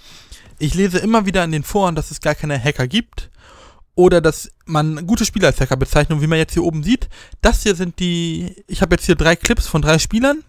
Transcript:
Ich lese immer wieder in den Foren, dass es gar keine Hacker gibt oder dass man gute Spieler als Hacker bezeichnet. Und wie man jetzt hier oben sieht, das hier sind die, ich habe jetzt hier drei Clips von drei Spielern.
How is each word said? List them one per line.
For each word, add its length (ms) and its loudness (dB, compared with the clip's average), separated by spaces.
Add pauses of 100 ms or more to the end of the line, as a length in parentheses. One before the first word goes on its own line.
(580)
Ich 160 -2
lese 240 0
immer 300 2
wieder 160 0
in 80 -4
den 120 -2
Foren, 300 -2
dass 160 -4
es 120 -14
gar 120 0
keine 260 -4
Hacker 280 -2
gibt 420 -6 (640)
oder 260 6
dass 280 -2 (160)
man 400 -2
gute 180 0
Spieler 260 2
als 120 0
Hacker 160 0
bezeichnet. 380 0
Und 80 0
wie 40 2
man 120 2
jetzt 140 -2
hier 100 0
oben 180 -2
sieht, 280 0 (320)
das 200 2
hier 140 0
sind 240 -6
die, 680 -4
ich 160 -8
habe 140 2
jetzt 100 -4
hier 80 2
drei 220 2
Clips 320 0
von 160 0
drei 160 4
Spielern. 500 0